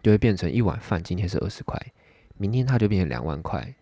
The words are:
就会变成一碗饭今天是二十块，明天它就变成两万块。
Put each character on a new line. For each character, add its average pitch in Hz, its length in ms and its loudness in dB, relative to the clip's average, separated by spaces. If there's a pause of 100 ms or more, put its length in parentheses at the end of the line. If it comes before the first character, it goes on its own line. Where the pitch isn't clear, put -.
就 110 80 6
会 107 80 6
变 107 180 2
成 82 140 -2
一 120 100 2
碗 107 180 0
饭 85 220 -4
今 90 160 -4
天 95 100 -2
是 87 120 -2
二 104 100 -2
十 - 140 -12
块， - 120 -6 (640)
明 101 140 -2
天 127 140 0
它 127 140 2
就 107 80 4
变 98 140 4
成 78 80 2
两 60 140 -4
万 76 200 -4
块。 - 380 -8